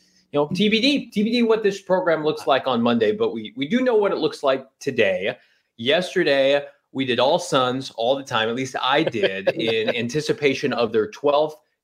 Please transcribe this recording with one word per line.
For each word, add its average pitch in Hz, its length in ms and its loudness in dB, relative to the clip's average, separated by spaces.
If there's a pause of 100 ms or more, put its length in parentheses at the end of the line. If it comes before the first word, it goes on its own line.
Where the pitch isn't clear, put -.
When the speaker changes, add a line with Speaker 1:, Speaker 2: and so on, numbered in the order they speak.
(320)
Speaker 1:
you 143 80 0
know, 147 80 2
T 196 220 0
B 220 100 2
D, 277 280 0
T 208 140 -4
B 226 100 0
D 240 120 2
what 220 180 2
this 196 200 -2
program 165 420 0
looks 151 240 -4
like 135 200 2
on 120 140 0
Monday. 117 300 2
But 107 220 0
we, 107 240 -10
we 139 100 -4
do 233 140 0
know 254 140 2
what 202 180 2
it 123 60 -2
looks 147 240 -4
like 135 220 0 (140)
today. 107 560 0 (400)
Yesterday, 143 880 2 (300)
we 131 100 -2
did 120 160 -2
all 143 180 4
Suns 131 600 0
all 120 180 0
the 139 80 -8
time. 113 240 -2
At 117 80 -2
least 131 260 -6
I 139 220 2
did 104 460 -2
Speaker 2:
<laughs> - 60 0
Speaker 1:
in 113 380 -2
anticipation 139 800 -2
of 110 220 -2
their 110 180 0
twelfth 151 460 0 (260)